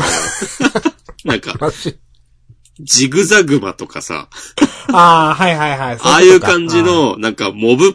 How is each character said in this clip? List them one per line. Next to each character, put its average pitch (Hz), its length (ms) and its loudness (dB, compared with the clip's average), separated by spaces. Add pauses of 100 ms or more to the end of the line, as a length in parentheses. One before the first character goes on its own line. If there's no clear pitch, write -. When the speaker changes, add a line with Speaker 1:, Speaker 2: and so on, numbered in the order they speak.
(520)
Speaker 1:
<laughs> - 720 -8
Speaker 2:
な 123 120 -4
ん - 40 -6
か、 - 200 -12
Speaker 1:
マ 151 100 -6
ジ？ - 280 -12 (840)
Speaker 2:
ジ 135 280 0
グ 170 160 0
ザ 196 180 2
グ 147 180 0
マ 95 120 -8
と - 140 -12
か 76 160 -14
さ。 78 260 -10 (600)
Speaker 1:
あ 170 420 4
ー、 156 40 0
は 180 160 0
い 165 60 -2
は 151 120 -2
い 139 100 -4
は 131 140 -6
い。 117 60 -10
Speaker 2:
あ 135 180 2
あ 175 60 6
い 185 60 8
う 185 120 8
感 175 280 -2
じ 165 140 0
の、 - 20 2
Speaker 1:
そ 180 80 2
う - 20 2
い 165 60 2
う 147 40 2
こ 123 40 0
と 98 60 -6
か。 - 60 -12
Speaker 2:
な 110 100 -2
ん 101 40 -6
か 98 180 -6
モ 110 240 2
ブ 185 140 4
っ - 40 -4